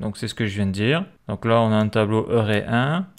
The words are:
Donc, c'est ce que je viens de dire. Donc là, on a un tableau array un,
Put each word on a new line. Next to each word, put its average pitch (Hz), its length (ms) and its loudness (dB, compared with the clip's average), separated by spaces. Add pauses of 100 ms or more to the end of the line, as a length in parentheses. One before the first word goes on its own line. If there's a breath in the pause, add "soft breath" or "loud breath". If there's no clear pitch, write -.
Donc, 104 160 -6
c'est 117 100 -8
ce - 80 -10
que 113 120 -2
je 98 100 -6
viens 101 100 0
de 95 60 0
dire. 127 320 0 (240)
Donc 104 160 -8
là, 117 160 4
on 113 100 2
a 110 60 2
un 107 120 2
tableau 110 440 0
array 107 360 2
un, 143 380 0 (120)